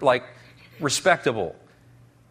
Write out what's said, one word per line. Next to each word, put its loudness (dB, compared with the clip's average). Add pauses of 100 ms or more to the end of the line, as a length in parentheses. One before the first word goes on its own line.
like, 2 (540)
respectable. 0 (760)